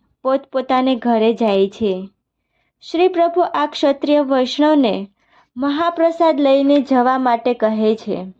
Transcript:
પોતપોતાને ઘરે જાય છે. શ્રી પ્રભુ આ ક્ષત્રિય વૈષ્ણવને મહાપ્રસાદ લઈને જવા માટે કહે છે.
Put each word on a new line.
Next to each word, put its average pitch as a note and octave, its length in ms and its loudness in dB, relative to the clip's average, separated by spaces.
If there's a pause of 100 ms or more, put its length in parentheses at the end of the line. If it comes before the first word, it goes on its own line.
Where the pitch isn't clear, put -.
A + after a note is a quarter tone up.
(240)
પોતપોતાને C4 720 -2
ઘરે A3+ 380 0
જાય G3 360 0
છે. G3 400 -6 (720)
શ્રી F4 260 0
પ્રભુ E4+ 340 0
આ D4 240 -2
ક્ષત્રિય D4 560 0
વૈષ્ણવને C4 840 0 (500)
મહાપ્રસાદ E4 840 0
લઈને C#4 380 4
જવા B3+ 380 0
માટે B3 360 -2
કહે A3 420 0
છે. F#3+ 440 -10